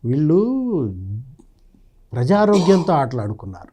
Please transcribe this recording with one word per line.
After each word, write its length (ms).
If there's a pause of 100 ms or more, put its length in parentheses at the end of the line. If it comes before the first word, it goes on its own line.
వీళ్ళు 360 (1700)
ప్రజారోగ్యంతో 800
ఆటలాడుకున్నారు 800